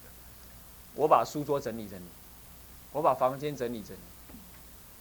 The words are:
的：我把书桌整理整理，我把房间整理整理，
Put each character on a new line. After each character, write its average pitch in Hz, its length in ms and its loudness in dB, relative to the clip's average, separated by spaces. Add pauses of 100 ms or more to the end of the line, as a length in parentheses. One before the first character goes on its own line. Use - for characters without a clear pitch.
的： - 60 -20 (840)
我 147 140 4
把 123 160 8
书 147 180 -4
桌 143 160 0
整 113 180 -6
理 107 120 -10
整 95 100 -12
理， 90 60 -14 (880)
我 147 100 -2
把 160 100 8
房 131 240 2
间 143 200 -4
整 120 180 -4
理 107 80 -8
整 92 140 -14
理， 92 40 -16 (1000)